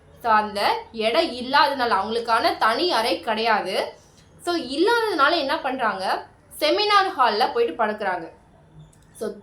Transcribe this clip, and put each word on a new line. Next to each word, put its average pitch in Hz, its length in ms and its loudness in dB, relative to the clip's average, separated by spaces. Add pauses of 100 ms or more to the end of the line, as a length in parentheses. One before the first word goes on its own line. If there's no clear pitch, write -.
(220)
So, 233 100 2
அந்த 214 500 2 (100)
இடம் 240 400 0
இல்லாததுனால, 262 600 2
அவங்களுக்கான 226 680 0
தனி 269 340 0
அறை 254 280 0
கிடையாது. 220 720 -2 (520)
So, 349 100 0
இல்லாததுனால 330 760 2
என்ன 311 300 0
பண்றாங்க, 233 640 -4 (320)
செமினார் 392 600 2
ஹால்ல 226 340 2
போயிட்டு 233 340 0
படுக்குறாங்க. 190 420 -4 (840)
So, - 180 -8 (120)